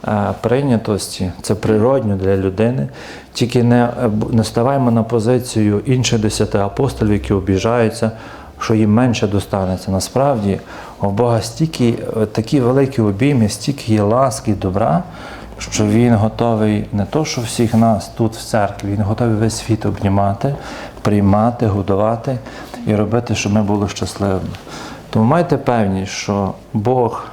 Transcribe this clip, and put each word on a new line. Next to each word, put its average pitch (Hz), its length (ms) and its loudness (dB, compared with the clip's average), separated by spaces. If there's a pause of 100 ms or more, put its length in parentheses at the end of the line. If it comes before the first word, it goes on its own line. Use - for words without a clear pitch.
е, - 40 0 (300)
прийнятості, 110 880 0 (100)
це 110 140 -2
природньо 110 600 2
для 95 220 2
людини. 110 500 0 (460)
Тільки 120 300 0
не, 120 260 4 (140)
е, 120 40 2
б-, 107 260 -2
не 113 100 4
ставаймо 123 480 0
на 117 120 2
позицію 113 840 0
інших 127 340 2
десяти 107 380 0
апостолів, 104 560 0
які 101 200 0
обіжаються, 110 800 2 (480)
що - 140 0
їм 107 200 4
менше 113 340 2
достанеться. 95 640 -2
Насправді, 101 680 0 (420)
у 101 60 0
Бога 113 340 2
стільки, 127 540 -2 (260)
е, 107 40 2
такі 113 360 0
великі 131 400 2
обійми, 110 480 2
стільки 113 440 -4
є 107 80 4
ласки 117 500 2
і - 20 2
добра, 101 500 0 (540)
що - 280 -2
Він 117 300 4
готовий 110 760 0
не 101 140 0
то, 151 200 -2
що 135 160 -6
всіх 113 320 0
нас 113 440 2
тут 113 180 0
в - 80 -12
церкві, - 440 -2
Він 101 140 -2
готовий 110 340 0
весь 110 220 0
світ - 280 -2
обнімати, 101 680 0 (460)
приймати, 104 680 4
годувати 104 680 0 (500)
і 107 80 2
робити, 107 400 0
щоб 104 180 -2
ми 107 100 4
були 101 260 0
щасливими. 98 500 -2 (680)
Тому 110 160 2
майте 151 320 2
певність, 98 540 0
що 101 420 -2 (200)
Бог 120 600 0